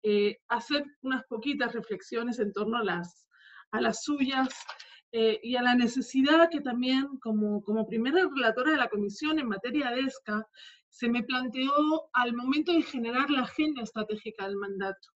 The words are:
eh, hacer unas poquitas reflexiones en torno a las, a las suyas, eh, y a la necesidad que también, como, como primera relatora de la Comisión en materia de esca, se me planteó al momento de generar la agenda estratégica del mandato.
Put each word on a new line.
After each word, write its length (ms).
eh, 340
hacer 340
unas 240
poquitas 480
reflexiones 640
en 160
torno 240
a 60
las, 440
a 100
las 220
suyas, 460
eh, 320
y 120
a 80
la 100
necesidad 760
que 120
también, 460
como, 440
como 240
primera 460
relatora 380
de 60
la 120
Comisión 500
en 80
materia 420
de 120
esca, 460
se 200
me 140
planteó 920
al 200
momento 380
de 120
generar 480
la 120
agenda 380
estratégica 640
del 120
mandato. 600